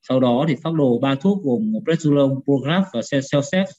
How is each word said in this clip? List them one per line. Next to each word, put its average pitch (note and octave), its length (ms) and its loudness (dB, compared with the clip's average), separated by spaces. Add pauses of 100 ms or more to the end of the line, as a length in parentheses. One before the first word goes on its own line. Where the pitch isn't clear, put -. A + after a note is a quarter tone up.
Sau C3 120 2
đó B2+ 280 2
thì C#3+ 140 2
phác E3 120 -4
đồ C3 240 2
ba C3+ 160 0
thuốc F#3+ 300 0
gồm A2 280 0 (120)
Prednisolone, C#3+ 500 2 (120)
Prograf C#3 460 0
và A#2 80 -4
Ce-, C3+ 200 -2 (120)
Celcept. F#3 360 0 (100)